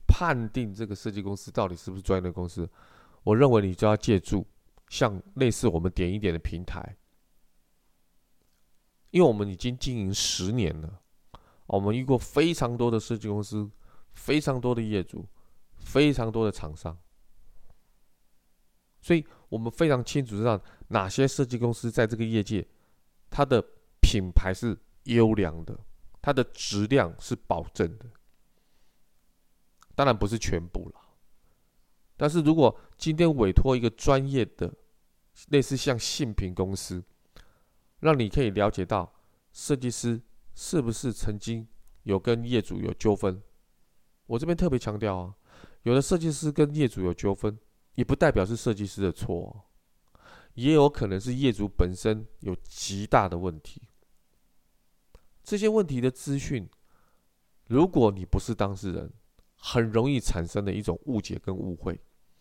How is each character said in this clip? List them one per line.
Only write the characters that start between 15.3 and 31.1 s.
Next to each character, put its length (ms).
非 360
常 200
多 120
的 60
厂 240
商， 240
所 140
以 100
我 80
们 140
非 180
常 160
清 220
楚 80
知 80
道 180
哪 200
些 200
设 160
计 120
公 160
司 200
在 120
这 120
个 80
业 180
界， 240
它 140
的 200
品 320
牌 220
是 220
优 300
良 300
的， 140
它 100
的 120
质 420
量 340
是 140
保 280
证 240
的。 80
当 120
然 100
不 100
是 120
全 300
部 220
啦， 100